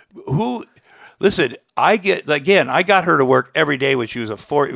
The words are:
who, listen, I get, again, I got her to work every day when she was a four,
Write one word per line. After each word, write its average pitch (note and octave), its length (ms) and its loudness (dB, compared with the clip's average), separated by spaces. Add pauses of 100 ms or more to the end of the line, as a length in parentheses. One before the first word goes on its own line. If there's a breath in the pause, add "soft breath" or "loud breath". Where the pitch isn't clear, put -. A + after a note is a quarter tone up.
(260 loud breath)
who, A3+ 380 -4 (560 loud breath)
listen, D#3+ 340 0 (220)
I D#3+ 200 2
get, F#3+ 320 -2
again, D3 400 2
I C#3 140 0
got F#3 220 2
her E3 140 2
to C#3 60 2
work C3 300 2
every D3 220 0
day C3+ 180 0
when A#2+ 140 -4
she - 100 -10
was A2 120 -6
a G#2 60 -8
four, C#3+ 400 -2